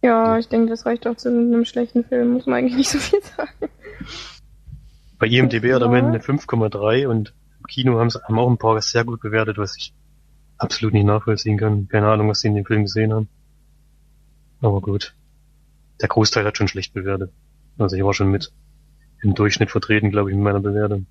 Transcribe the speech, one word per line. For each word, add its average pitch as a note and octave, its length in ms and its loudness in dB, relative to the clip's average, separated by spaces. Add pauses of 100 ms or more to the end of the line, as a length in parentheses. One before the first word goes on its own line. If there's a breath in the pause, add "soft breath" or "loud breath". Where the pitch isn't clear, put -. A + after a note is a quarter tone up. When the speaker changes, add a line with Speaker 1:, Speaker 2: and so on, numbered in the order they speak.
Speaker 1:
Ja, A3+ 320 4
Speaker 2:
Ja. A3+ 40 2
Speaker 1:
ich A#3 100 -4
denke, A3+ 220 2
das A3+ 160 -6
reicht A#3 200 -4
auch A#3+ 100 -4
zu - 120 -6
einem A#3 380 2
schlechten A#3+ 380 -2
Film. A#3+ 280 0
Muss B3+ 140 -2
man B3+ 140 0
eigentlich B3 160 0
nicht C4+ 120 0
so C#4+ 100 -2
viel G4+ 240 0
sagen. - 460 -10 (1500 loud breath)
Speaker 3:
Bei A2+ 80 2
I A#2+ 120 2
M B2+ 120 4
D A#2 100 -2
B B2 140 2
hat B2 80 2
er A#2 100 2
Speaker 1:
Ja. B2 140 4
Speaker 3:
eine A#2 140 0
fünf C#3+ 260 -2
Komma A2+ 240 0
drei A2 380 0
und A2 260 -2 (260)
im - 60 -20
Kino B2 320 0
haben's, A#2 240 0
haben A2 160 -2
auch B2 120 2
ein A#2 80 2
paar A2 220 2
sehr A#2 240 0
gut A#2 160 -8
bewertet, G#2+ 380 -2
was G2+ 180 -6
ich - 160 -14 (640)
absolut - 380 -4
nicht G2+ 100 4
nachvollziehen G#2 540 0
kann. G#2 300 -2
Keine G#2+ 200 2
Ahnung, G#2+ 200 4
was G#2 120 -2
die - 80 -2
in G#2 60 2
dem G2+ 100 0
Film G#2+ 200 0
gesehen G#2+ 280 0
haben. A2 160 -2 (1300)
Aber G2+ 180 2
gut. - 340 -4 (880)
Der - 80 -2
Großteil G#2+ 380 2
hat G#2+ 100 -4
schon G2+ 120 0
schlecht - 260 -8
bewertet. F#2+ 380 -6 (440)
Also F#2+ 200 -2
ich F#2+ 80 0
war G2 100 2
schon G2 160 2
mit - 220 -2 (680)
im G2+ 120 2
Durchschnitt G#2 360 0
vertreten, G#2 400 0
glaub G2+ 180 -2
ich, F#2+ 60 -4
mit G2+ 100 0
meiner G2+ 160 0
Bewertung. G2+ 500 -2